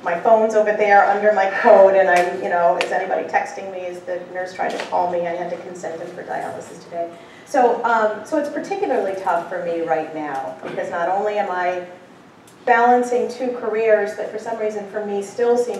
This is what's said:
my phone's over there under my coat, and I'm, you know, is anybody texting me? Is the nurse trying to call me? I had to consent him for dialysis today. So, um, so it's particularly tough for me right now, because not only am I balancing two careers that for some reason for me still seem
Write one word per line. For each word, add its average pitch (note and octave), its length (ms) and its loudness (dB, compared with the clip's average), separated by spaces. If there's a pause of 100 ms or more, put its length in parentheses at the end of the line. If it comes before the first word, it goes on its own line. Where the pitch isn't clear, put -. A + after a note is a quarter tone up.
my F3 160 -4
phone's A3 380 4
over G#3+ 160 4
there G3+ 320 6
under G#3 280 4
my G3 160 2 (120)
coat, G3 340 8
and F#3 140 6
I'm, F3+ 340 2
you F#3+ 60 -4
know, F3 300 2
is - 120 -2
anybody F3+ 380 -2
texting F#3+ 420 -4
me? F#3 100 -10
Is F3+ 200 -10
the F3+ 200 -8 (140)
nurse F#3 200 -8
trying - 220 -6
to - 100 -8
call F3+ 260 -2
me? F3 80 -2
I E3+ 160 -4
had F3 140 -8
to F3 80 -6
consent E3+ 420 -12
him F3 80 -12
for - 160 -14
dialysis - 580 -10
today. E3+ 300 -8 (340)
So, A#3+ 380 2
um, A#3 420 0
so D#4 120 -2
it's C#4+ 120 -2
particularly B3+ 720 -4
tough F3 260 -2
for F3+ 160 -6
me E3+ 180 -4
right D#3+ 340 -2
now, C#3+ 480 -8
because F3 260 -8
not F3 180 -2
only G#3 300 -2
am G3 100 -2
I F3+ 380 -4 (800)
balancing A#3+ 680 4
two A#3+ 280 -6
careers G#3+ 580 0
that - 160 -8
for G#3+ 80 -8
some A3+ 180 -8
reason G#3 320 -6
for G#3 160 -6
me G3+ 160 -4
still A#3+ 340 2
seem G#3 240 -2